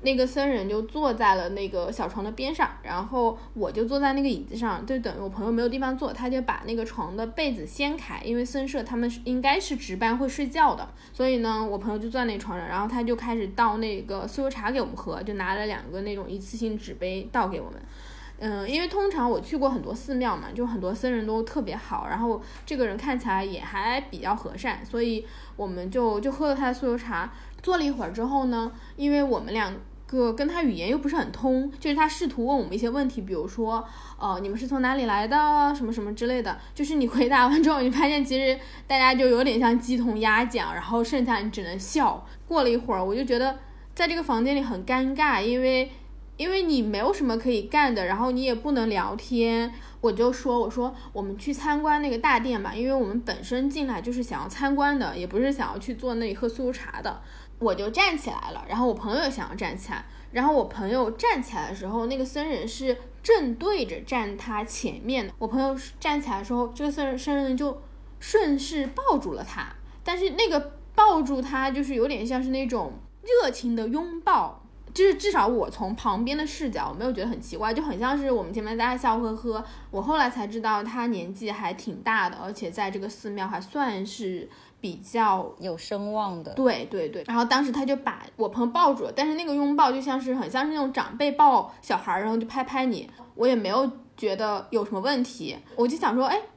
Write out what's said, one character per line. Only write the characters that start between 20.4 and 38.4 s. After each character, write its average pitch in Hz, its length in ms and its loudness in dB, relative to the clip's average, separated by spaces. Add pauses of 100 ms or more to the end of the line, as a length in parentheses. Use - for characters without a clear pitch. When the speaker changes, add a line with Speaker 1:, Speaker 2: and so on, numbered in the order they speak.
Speaker 1:
就 240 120 -2
很 226 140 -4
多 185 140 -2
僧 254 180 -2
人 220 140 -2
都 220 160 0
特 247 180 -4
别 190 160 -4
好， - 320 -6
然 202 100 -4
后 226 220 0 (240)
这 302 100 -6
个 254 120 2
人 202 100 -2
看 262 220 -2
起 233 100 -4
来 190 160 2
也 190 160 -6
还 226 400 -2
比 233 200 -12
较 190 140 0
和 - 220 -8
善， 220 260 -4
所 233 200 -2
以 226 240 -2 (300)
我 202 100 -4
们 185 240 -6
就， 226 300 2
就 269 120 0
喝 285 140 0
了 277 80 4
他 269 140 0
的 254 60 0
酥 262 120 -4
油 240 100 2
茶。 233 340 -4 (320)
坐 359 140 4
了 320 80 2
一 285 60 2
会 233 160 -2
儿 170 40 -4
之 226 140 -2
后 269 220 2
呢， 233 260 0 (240)
因 285 160 2
为 285 100 6
我 247 160 2
们 - 140 -6
两 214 180 0 (360)
个 240 260 2
跟 285 160 0
他 339 140 0
语 262 100 4
言 170 160 -2
又 262 80 2
不 285 100 -2
是 294 80 0
很 302 160 0
通， 262 480 0
就 302 120 -2
是 285 40 4
他 311 140 4
试 311 180 -2
图 240 200 -2
问 277 100 4
我 226 80 2
们 160 80 -6
一 208 60 -2
些 233 100 0
问 269 180 2
题， 240 140 -2
比 185 140 -6
如 165 120 -2
说， 220 400 -2 (320)
呃 190 220 0
，“你 202 80 -4
们 208 80 -4
是 254 100 -4
从 269 140 0
哪 254 140 4
里 269 100 2
来 208 240 2
的？” 277 80 4 (400)
什 269 80 -2
么 226 80 -2
什 220 100 -2
么 208 120 -4
之 233 120 -2
类 247 160 2
的， 185 140 -2 (180)
就 294 80 -2
是 294 120 0
你 269 120 4
回 233 220 4
答 254 180 8
完 294 160 8
之 294 80 8
后， 285 120 4
你 254 80 6
发 285 180 4
现 294 160 4
其 262 140 2
实 262 200 4 (280)